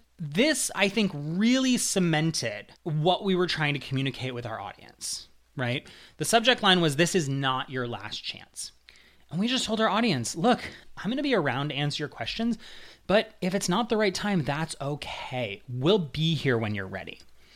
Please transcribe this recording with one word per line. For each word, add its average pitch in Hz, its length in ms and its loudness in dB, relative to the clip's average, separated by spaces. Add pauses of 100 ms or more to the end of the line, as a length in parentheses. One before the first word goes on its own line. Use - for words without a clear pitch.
(180)
this, 190 560 0
I 196 140 2
think, 202 260 0
really 226 640 2
cemented 156 880 0 (160)
what 165 420 2
we 190 100 2
were 180 120 2
trying 151 260 0
to 139 80 -4
communicate 131 520 -4
with 120 120 -8
our 107 160 -8
audience, - 680 -12 (300)
right? 127 280 -2 (300)
The - 80 -6
subject 240 400 4
line 185 160 8
was, 156 160 4
"This 170 180 4
is 165 140 2
not 135 420 0
your 127 200 -4
last 107 340 -8
chance." - 480 -12 (580)
And 160 120 -4
we 233 80 2
just 254 160 0
told 214 160 0
our 220 80 4
audience, 185 440 0
"Look, 214 280 2 (340)
I'm - 140 -6
gonna 262 120 -2
be 277 140 2
around 143 340 0
to 139 60 -6
answer 147 260 -2
your 147 60 -4
questions, 226 500 -4 (500)
but 202 340 2
if 180 120 0
it's 196 140 -2
not 220 220 0
the 226 80 2
right 214 180 2
time, 196 280 0
that's 147 360 -4
okay. 127 880 -6
We'll 139 320 2
be 160 340 -2
here 131 240 2
when 110 160 0
you're 98 140 -6
ready." 95 320 -10 (360)